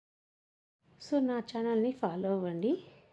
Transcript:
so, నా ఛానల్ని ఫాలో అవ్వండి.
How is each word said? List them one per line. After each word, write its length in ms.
so, 80
నా 200
ఛానల్ని 540
ఫాలో 400
అవ్వండి. 520